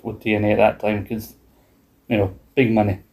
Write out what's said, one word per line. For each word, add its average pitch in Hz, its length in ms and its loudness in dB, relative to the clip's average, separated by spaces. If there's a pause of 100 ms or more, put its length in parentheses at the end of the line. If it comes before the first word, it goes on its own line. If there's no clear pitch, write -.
with 110 180 -10
T 107 140 0
N 104 80 -2
A 104 80 2
at 107 60 2
that 107 240 2
time 104 240 -2
'cause, - 300 -12 (720)
you 110 80 2
know, 98 140 0 (240)
big 123 180 2
money. 104 260 0 (140)